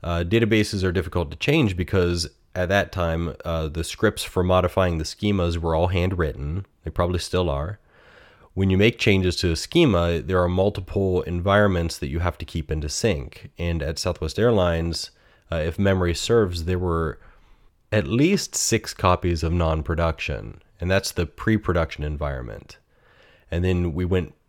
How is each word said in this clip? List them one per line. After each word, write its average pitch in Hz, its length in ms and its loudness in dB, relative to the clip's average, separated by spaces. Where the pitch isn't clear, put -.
uh, 85 240 -2
databases 107 580 2
are 92 80 2
difficult 85 380 -2
to 76 80 -14
change 139 360 2
because 87 540 0
at 90 140 -2
that 95 240 0
time, 82 420 -2
uh, 82 220 -2
the 80 140 -4
scripts - 400 -2
for - 220 -2
modifying 90 540 2
the 78 60 -2
schemas 92 520 0
were 82 180 0
all 85 140 2
handwritten. 85 800 -2
They 85 60 -6
probably 87 280 0
still 90 300 -2
are. 76 300 -4
When 95 180 2
you 95 80 4
make 113 200 4
changes 95 380 2
to 87 160 0
a 78 40 0
schema, 87 640 2
there 90 220 2
are 87 60 2
multiple 95 760 0
environments 90 760 2
that - 100 -6
you 78 120 -2
have 87 180 -2
to - 60 -8
keep - 260 -6
into 76 180 -4
sync. - 680 -4
And 85 240 -2
at 76 160 -6
Southwest 85 400 -4
Airlines, 87 720 2
uh, 82 60 -4
if 82 220 -4
memory 92 360 2
serves, 92 500 0
there 90 140 0
were 82 400 -2
at 104 140 0
least 147 480 2
six - 400 -2
copies 87 480 0
of 82 100 0
non-production, 80 1080 -2
and 87 100 -2
that's 98 220 0
the 85 140 -4
pre-production 87 760 -2
environment. 71 760 -8
And 87 140 -2
then 90 280 0
we 87 120 -2
went 90 300 0